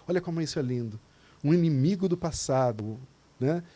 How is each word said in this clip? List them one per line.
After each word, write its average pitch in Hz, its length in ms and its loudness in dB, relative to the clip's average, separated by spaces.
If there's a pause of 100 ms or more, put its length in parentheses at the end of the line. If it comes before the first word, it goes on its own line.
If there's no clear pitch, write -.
Olha 180 120 0
como 165 200 -4
isso 160 180 -4
é 147 40 0
lindo. 120 360 -4 (440)
Um 147 120 4
inimigo 170 540 4
do 175 80 0
passado, 123 840 -2 (400)
né? 160 240 0 (140)